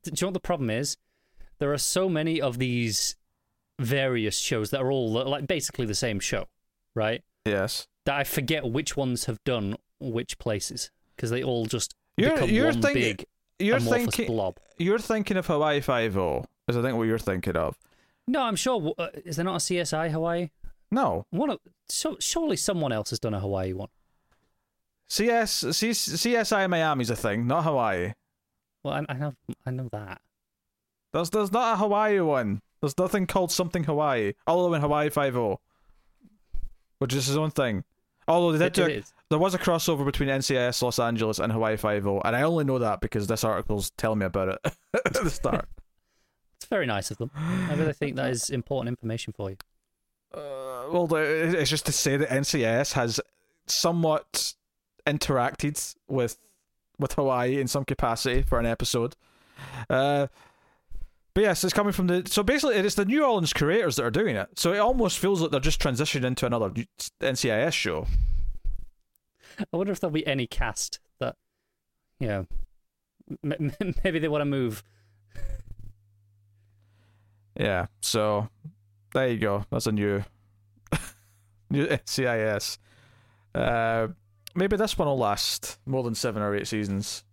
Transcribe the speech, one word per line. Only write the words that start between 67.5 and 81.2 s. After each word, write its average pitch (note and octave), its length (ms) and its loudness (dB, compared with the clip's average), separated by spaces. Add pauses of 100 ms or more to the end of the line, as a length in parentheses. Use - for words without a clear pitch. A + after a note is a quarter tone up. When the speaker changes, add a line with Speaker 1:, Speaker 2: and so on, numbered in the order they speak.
Speaker 2:
I G#2+ 100 2
S D#3+ 120 0
show. E2+ 340 -2 (1500)
Speaker 1:
I G3 200 -4
wonder G3 140 0
if F3+ 80 -4
there'll E3+ 120 0
be D#3 140 0
any C3+ 200 0
cast - 540 -2 (200)
that, B2 160 -4 (840)
you B2 100 -2
know, G2 180 -2 (960)
m-, D3 380 -2
m-, F#3+ 180 -2
<laughs> - 60 0
maybe E3 140 2
they D#3 100 0
wanna D3 160 0
move. C3 380 -2 (2750)
Speaker 2:
Yeah, F#2+ 280 0 (140)
so G#2+ 480 0 (640)
there C3+ 160 2
you A#2+ 100 0
go. G2+ 320 0
That's - 160 -2
a A2+ 60 2
new, G2+ 320 0 (640)
<laughs> - 800 -12